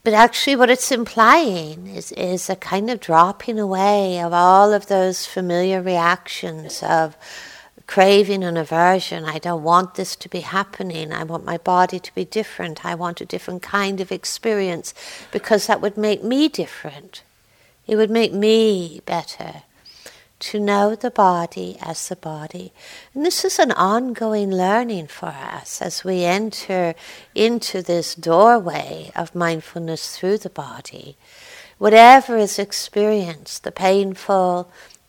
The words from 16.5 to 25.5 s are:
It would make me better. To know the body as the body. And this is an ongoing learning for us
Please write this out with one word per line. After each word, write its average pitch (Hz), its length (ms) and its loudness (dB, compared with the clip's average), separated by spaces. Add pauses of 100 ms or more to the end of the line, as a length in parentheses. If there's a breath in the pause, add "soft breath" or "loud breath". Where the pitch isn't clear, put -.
It 214 120 0
would 214 120 2
make 226 220 2
me 202 720 0
better. - 580 -10 (800 loud breath)
To - 140 -8
know 208 380 0
the 240 160 -6
body 180 680 0
as - 260 -10
the 180 80 -10
body. 160 560 -14 (420 loud breath)
And 285 120 -4
this - 180 -2
is 381 160 -2
an 285 140 4
ongoing 214 760 0
learning 190 580 -2
for - 200 -14
us - 540 -12